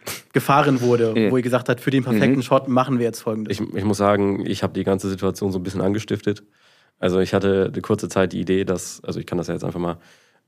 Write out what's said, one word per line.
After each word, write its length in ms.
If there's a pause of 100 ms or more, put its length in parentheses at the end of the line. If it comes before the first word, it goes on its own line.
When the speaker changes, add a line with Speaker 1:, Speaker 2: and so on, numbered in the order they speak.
(320)
Speaker 1:
gefahren 480
wurde, 340
Speaker 2:
Mhm. 160
Speaker 1:
wo 60
ihr 60
gesagt 260
habt, 120
für 120
den 100
perfekten 360
Speaker 2:
Mhm. 40
Speaker 1:
Shot 240
machen 320
wir 60
jetzt 160
Folgendes. 400
Speaker 3:
Ich, 140
ich 100
muss 140
sagen, 460
ich 200
hab 100
die 80
ganze 260
Situation 440
so 80
ein 20
bisschen 200
angestiftet. 600 (560)
Also 220
ich 140
hatte 380
eine 100
kurze 260
Zeit 240
die 80
Idee, 240
dass, 400
also 160
ich 60
kann 120
das 80
ja 80
jetzt 100
einfach 140
mal, 200 (500)